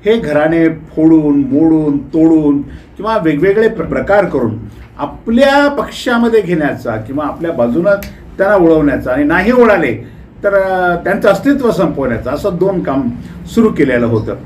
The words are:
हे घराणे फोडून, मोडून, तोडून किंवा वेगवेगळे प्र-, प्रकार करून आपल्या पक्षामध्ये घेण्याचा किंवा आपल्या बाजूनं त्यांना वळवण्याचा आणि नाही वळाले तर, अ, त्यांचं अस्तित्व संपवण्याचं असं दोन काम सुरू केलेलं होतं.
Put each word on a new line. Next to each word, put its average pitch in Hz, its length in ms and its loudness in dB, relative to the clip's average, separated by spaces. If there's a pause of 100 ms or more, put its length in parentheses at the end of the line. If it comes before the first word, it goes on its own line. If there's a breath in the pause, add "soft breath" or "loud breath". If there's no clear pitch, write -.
हे 220 120 2
घराणे 160 520 2
फोडून, 156 680 2
मोडून, 147 580 2
तोडून 156 640 2
किंवा - 560 -6
वेगवेगळे 185 500 2
प्र-, - 180 -4
प्रकार 180 400 0
करून 123 320 -2 (400 loud breath)
आपल्या 277 680 2
पक्षामध्ये 233 760 0
घेण्याचा 131 540 -4
किंवा 131 300 -6
आपल्या 165 260 -6
बाजूनं 160 440 0 (420 loud breath)
त्यांना 196 180 2
वळवण्याचा 147 560 2
आणि 139 120 0
नाही 180 280 0
वळाले 196 560 2 (360 loud breath)
तर, 202 100 0
अ, 185 420 0
त्यांचं 196 340 0
अस्तित्व 247 420 0
संपवण्याचं 131 580 -2
असं 151 200 -4 (100)
दोन 185 240 0
काम 139 260 -2 (460 loud breath)
सुरू 220 140 4
केलेलं 127 360 0
होतं. 107 300 -2 (100)